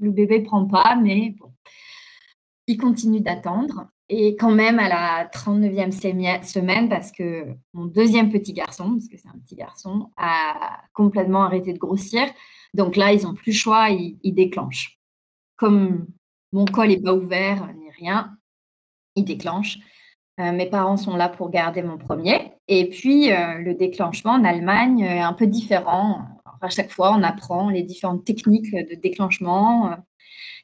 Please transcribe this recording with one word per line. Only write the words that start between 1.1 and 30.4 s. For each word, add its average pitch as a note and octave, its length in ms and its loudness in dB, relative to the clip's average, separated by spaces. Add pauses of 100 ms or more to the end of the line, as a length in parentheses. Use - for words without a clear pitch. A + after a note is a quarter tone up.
bon, - 140 -20 (1120)
il A3+ 100 0
continue A3+ 440 2
d'attendre. G#3 680 -4 (260)
Et G#3+ 220 2
quand A3 160 4
même, A3 260 6
à G3+ 120 2
la E3+ 420 0
trente-neuvième G3+ 600 0
sémi-, F3+ 500 -2
semaine, G3 460 0
parce - 240 -4
que E3 320 -8 (280)
mon F3 120 -10
deuxième G#3+ 440 4
petit G#3 220 -2
garçon, F3+ 400 -8
parce A3+ 160 -4
que - 80 -20
c'est - 140 -20
un - 100 -20
petit - 160 -20
garçon, - 640 -10
a D#3+ 640 -2 (100)
complètement G3 520 2
arrêté F#3 280 -2
de F3 60 -6
grossir. G3 500 -2 (460)
Donc F#3+ 240 2
là, G3+ 160 6
ils G3+ 120 4
ont E3+ 80 -6
plus A3 200 -4
le - 40 0
choix, A3 320 4
ils, F3 320 -4
ils F#3 120 -2
déclenchent. F#3 680 -2 (560)
Comme F#3+ 520 2 (440)
mon G3 140 2
col G#3+ 240 2
n'est F#3+ 100 4
pas F#3 140 0
ouvert, F#3 600 -2
ni - 180 -20
rien, G3 440 -6 (800)
ils - 80 0
déclenchent. F3+ 560 -6 (600)
Euh, F3 100 -2
mes F3+ 180 -2
parents G3 280 0
sont F#3+ 180 -4
là F3 140 0
pour F3 200 -10
garder E3+ 320 -2
mon E3+ 160 -8
premier. E3 540 -4 (160)
Et F#3 220 2
puis, C#4 420 4
euh, E3+ 280 -2
le F3 160 -4
déclenchement F#3 580 -2
en B3+ 100 4
Allemagne G3+ 560 2
est F3+ 220 0
un E3+ 100 0
peu G#3+ 160 2
différent. G3 800 0 (180)
Alors, - 160 -20
à F#3+ 80 -8
chaque F#3 240 -6
fois, F#3+ 240 2
on G3 80 4
apprend F3+ 460 -2
les F3+ 140 -2
différentes F3+ 420 -6
techniques G#3+ 480 0
de E3+ 220 -8
déclenchement. F#3 1000 0 (680)